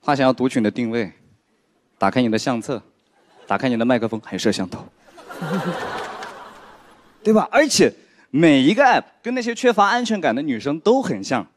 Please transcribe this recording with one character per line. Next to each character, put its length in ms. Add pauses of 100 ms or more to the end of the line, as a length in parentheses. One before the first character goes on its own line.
她 140
想 100
要 60
读 160
取 120
你 40
的 80
定 180
位， 220 (840)
打 120
开 120
你 100
的 60
相 240
册， 200 (640)
打 120
开 100
你 80
的 80
麦 160
克 80
风， 160
还 100
有 60
摄 120
像 180
头。 160 (560)
<laughs> 80 (1700)
对 100
吧？ 180
而 160
且 260 (360)
每 320
一 120
个 100
app 200 (180)
跟 140
那 60
些 120
缺 200
乏 140
安 160
全 180
感 120
的 80
女 180
生 200
都 220
很 220
像 220 (120)